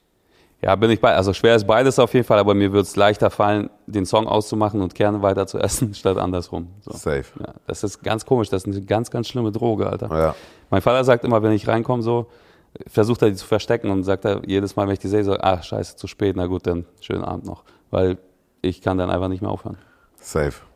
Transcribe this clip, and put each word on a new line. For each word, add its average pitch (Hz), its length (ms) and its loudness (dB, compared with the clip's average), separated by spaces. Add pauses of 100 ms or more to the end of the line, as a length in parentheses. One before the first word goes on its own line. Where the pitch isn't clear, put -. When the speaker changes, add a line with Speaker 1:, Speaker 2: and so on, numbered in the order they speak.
(600)
Speaker 1:
Ja, 95 160 2
bin 113 140 4
ich 110 100 2
bei, 117 120 6
also 95 200 2
schwer 117 240 4
ist 101 100 0
beides 127 320 4
auf 120 140 4
jeden 123 120 4
Fall, 107 140 4
aber 101 140 4
mir 101 180 2
würd's 98 240 2
leichter 104 340 4
fallen, 104 400 0 (160)
den 101 200 -4
Song 110 220 0
auszumachen 107 540 0
und 90 140 -4
Kerne 104 260 0
weiter 98 240 2
zu - 140 -8
essen, 104 340 -2
<laughs> - 0 -
statt 95 240 0
andersrum. 90 520 -4 (120)
So. - 120 -16
Speaker 2:
Safe. 69 320 -4 (140)
Speaker 1:
Ja, - 140 -14 (140)
das - 160 -8
ist 101 180 -8
ganz 107 240 -4
komisch, 120 240 0
das 92 140 -4
ist 101 100 -6
eine 98 120 -8
ganz, 110 260 -2
ganz 120 160 -6
schlimme 113 240 -4
Droge, 107 380 -2
Alter. 98 200 -6
Speaker 2:
Ja. 80 260 0 (340)
Speaker 1:
Mein 92 120 2
Vater 127 220 2
sagt 123 220 4
immer, 113 180 2
wenn 107 80 4
ich 107 160 0
reinkomme, 117 340 0
so, 117 260 -2 (600)
versucht 110 340 2
er 113 80 6
die 98 60 0
zu - 100 -12
verstecken 110 460 0
und 95 120 0
sagt 95 220 -2
er 101 220 -2
jedes 98 300 -2
Mal, 101 100 0
wenn 98 60 0
ich 95 60 -2
die 95 100 -8
sehe, 104 160 2
so, 98 140 0
„Ach, 92 240 0
scheiße, - 340 -8
zu 98 100 -12
spät, 95 300 -2
na 90 100 -2
gut, 90 180 -4
dann 87 200 -2 (160)
schönen - 240 -6
Abend 95 200 -8
noch.“ 92 180 -14 (280)
Weil 92 260 0 (440)
ich - 200 -4
kann 95 160 -2
dann 90 140 -2
einfach 92 160 -2
nicht 92 140 -6
mehr 101 100 -6
aufhören. 98 260 -10 (380)
Speaker 2:
Safe. 73 380 -4 (220)